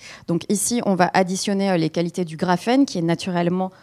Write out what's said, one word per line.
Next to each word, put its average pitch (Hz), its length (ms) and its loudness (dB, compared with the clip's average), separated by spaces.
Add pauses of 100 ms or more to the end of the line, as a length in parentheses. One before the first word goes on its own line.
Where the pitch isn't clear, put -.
(300)
Donc 170 200 0
ici, 226 380 -2
on 196 80 2
va 175 200 4
additionner, 190 560 0
euh, 180 60 2
les 160 140 0
qualités 175 340 -2
du 160 120 -8
graphène, 185 480 2
qui 196 140 -2
est 170 40 0
naturellement, 175 680 0 (120)